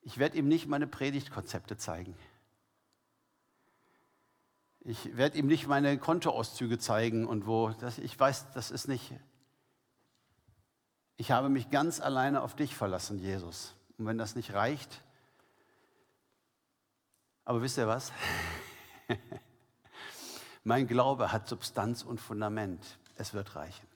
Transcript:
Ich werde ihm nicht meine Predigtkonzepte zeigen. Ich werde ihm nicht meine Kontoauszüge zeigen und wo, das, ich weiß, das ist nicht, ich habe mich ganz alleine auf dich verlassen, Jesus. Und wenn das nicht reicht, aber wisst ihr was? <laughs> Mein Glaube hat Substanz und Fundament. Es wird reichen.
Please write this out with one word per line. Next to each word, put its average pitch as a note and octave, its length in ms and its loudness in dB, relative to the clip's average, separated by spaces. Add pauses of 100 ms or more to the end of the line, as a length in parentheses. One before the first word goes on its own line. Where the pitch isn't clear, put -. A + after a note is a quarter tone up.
Ich - 160 -10
werde D3 180 4
ihm C#3+ 100 4
nicht D#3 220 4
meine D3 180 2
Predigtkonzepte C3+ 880 -4
zeigen. F2 380 -8 (2750)
Ich - 360 -8
werde C#3+ 200 4
ihm C#3+ 120 2
nicht C#3+ 180 4
meine C#3+ 320 4
Kontoauszüge B2 800 0
zeigen A2+ 480 2
und A2 200 -2
wo, A2+ 240 2
das, A#2 280 -8
ich - 200 -8
weiß, C3+ 340 4
das B2 180 -6
ist - 160 -6
nicht, C3 260 -4 (2000)
ich A#2 160 2
habe C3 160 6
mich C3+ 220 2
ganz D3+ 300 4
alleine C3+ 420 2
auf B2+ 120 -6
dich C#3+ 220 -2
verlassen, G2 420 -2
Jesus. F#2 560 -6 (240)
Und A2 80 -4
wenn A2+ 120 -2
das A2 180 -4
nicht A#2 160 -6
reicht, A#2+ 500 -2 (2500)
aber A#2 180 2
wisst B2+ 160 -2
ihr A2+ 100 4
was? A#2+ 240 0 (960)
<laughs> - 100 0 (1400)
Mein B2 240 4
Glaube B2 460 4
hat G#2+ 160 0
Substanz A2+ 540 -4
und A#2 180 -6
Fundament. G#2 800 -4 (180)
Es G#2+ 180 -8
wird G2 220 -6
reichen. D#2 400 -12